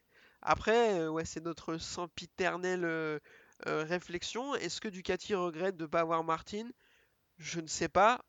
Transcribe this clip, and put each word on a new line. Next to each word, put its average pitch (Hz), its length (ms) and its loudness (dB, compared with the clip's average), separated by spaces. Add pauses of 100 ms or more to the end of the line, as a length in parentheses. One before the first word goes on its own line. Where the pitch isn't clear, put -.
(420)
après, 214 580 4
euh, 160 100 0
ouais, 160 160 -2
c'est 160 180 -10
notre 165 340 -6
sempiternelle, 180 1080 -2
euh, 160 340 -2 (480)
euh, 151 160 0
réflexion. 180 720 -4
Est-ce 170 260 -4
que 226 60 -4
Ducati 185 480 -4
regrette 180 420 0
de 160 80 -4
pas 160 160 2
avoir 165 220 2
Martin ? 165 460 -4 (680)
Je 165 220 -8
ne 160 80 -6
sais 160 220 -2
pas. 214 400 6